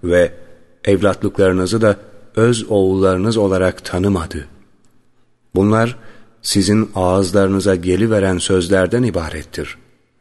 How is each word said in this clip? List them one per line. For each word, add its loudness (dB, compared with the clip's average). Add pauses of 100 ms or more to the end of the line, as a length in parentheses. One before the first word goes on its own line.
ve 2 (520)
evlatlıklarınızı 0
da 2 (400)
öz 0
oğullarınız 2
olarak 0
tanımadı. -2 (1080)
Bunlar 2 (460)
sizin 0
ağızlarınıza 0
geliveren 0
sözlerden 0
ibarettir. -8 (420)